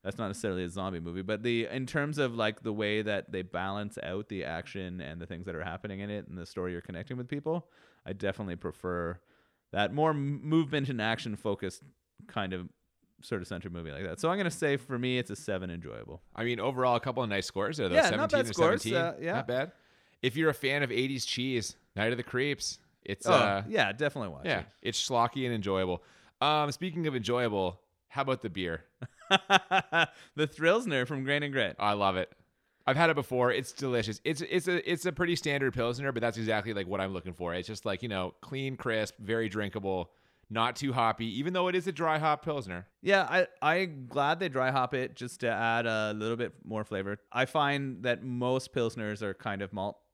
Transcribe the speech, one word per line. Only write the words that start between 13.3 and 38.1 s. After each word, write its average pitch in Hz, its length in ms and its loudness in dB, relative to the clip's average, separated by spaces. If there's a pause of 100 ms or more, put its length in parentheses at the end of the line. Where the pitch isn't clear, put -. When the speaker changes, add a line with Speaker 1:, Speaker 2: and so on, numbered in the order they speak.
Speaker 1:
of - 40 -10
centered 90 240 -6
movie 82 200 -8
like 92 120 -8
that. 85 160 -6
So 160 120 2
I'm 190 60 0
gonna 185 120 0
say 139 280 2
for 131 200 -4
me, 127 220 0
it's 120 100 -4
a 101 60 -4
seven 92 340 -4
enjoyable. 71 540 -10 (120)
Speaker 2:
I 117 80 -4
mean, 120 160 -2
overall, 127 360 2
a 117 40 2
couple 127 220 -2
of 113 80 0
nice 98 160 0
scores 104 320 -2
there, 107 100 2
though. - 80 2
Speaker 1:
Yeah, 262 140 8
not 269 220 2
Speaker 2:
Seventeen - 80 4
Speaker 1:
bad 254 80 2
Speaker 2:
and - 80 -4
Speaker 1:
scores. 165 260 6
Speaker 2:
seventeen. - 180 0
Speaker 1:
Uh, 165 140 0 (120)
yeah. 175 80 0
Speaker 2:
Not 113 140 -2
bad. 131 240 -2 (520)
If 127 120 2
you're 160 140 4
a 139 60 2
fan 139 260 2
of 123 100 0
eighties 127 320 0
cheese, 123 520 -2 (200)
Night 107 160 2
of 123 60 0
the 120 60 -6
Creeps, - 560 -2 (260)
it's, - 220 -4
Speaker 1:
Oh, 175 60 8
Speaker 2:
uh, 101 360 6
Speaker 1:
yeah, 135 240 2
definitely 127 360 -2
watch 71 160 -12
Speaker 2:
yeah, 120 160 2
Speaker 1:
it. - 40 -10 (160)
Speaker 2:
it's - 260 -2
schlocky 123 380 2
and 120 80 0
enjoyable. 95 480 0 (400)
Um, 147 300 4
speaking 170 340 -4
of 143 100 0
enjoyable, 107 640 2 (280)
how 139 160 -4
about 131 180 -2
the 110 80 -6
beer? 85 340 -4 (460)
Speaker 1:
<laughs> - 0 - (1040)
The 147 120 2
Thrillsner 160 600 2
from 135 160 -4
Grain 143 200 0
and 143 100 -6
Grit. 110 260 0
Speaker 2:
I 104 140 4
love 98 220 4
it. 92 160 0 (560)
I've 131 100 4
had 165 120 6
it 156 60 4
before. 123 360 4
It's 123 220 0
delicious. 117 500 0
It's, 156 180 0
it's 175 260 0
a, 175 240 0
it's 175 140 -2
a 180 60 2
pretty 170 240 0
standard 139 380 0
Pilsner, 127 380 0
but 117 100 -2
that's 117 160 2
exactly, 110 360 0
like, 98 140 -2
what 98 120 -2
I'm 95 140 0
looking 90 200 -6
for. 85 200 -2
It's 90 140 -2
just, 107 180 -10
like, 98 160 -2
you 120 80 -6
know, 92 320 -2